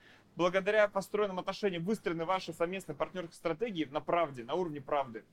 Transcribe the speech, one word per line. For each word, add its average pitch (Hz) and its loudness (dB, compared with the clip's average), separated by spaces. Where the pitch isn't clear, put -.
Благодаря 190 4
построенным 196 0
отношениям 185 -2
выстроены 175 -2
ваши 185 -2
совместные 170 -2
партнерские 170 -6
стратегии 170 -2
на 139 -4
правде, 147 0
на 131 -4
уровне 165 -2
правды, 131 -2